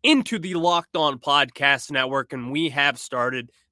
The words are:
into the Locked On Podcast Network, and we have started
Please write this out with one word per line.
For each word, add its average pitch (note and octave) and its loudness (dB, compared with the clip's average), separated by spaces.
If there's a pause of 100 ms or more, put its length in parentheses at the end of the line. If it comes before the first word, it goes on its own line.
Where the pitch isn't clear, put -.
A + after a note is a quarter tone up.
into C4 4
the F#3 -6
Locked F3 0
On D3+ 0
Podcast C#3 0
Network, C3 -2
and B2+ -8
we D#3 -2
have C#3 0
started B2 -4 (220)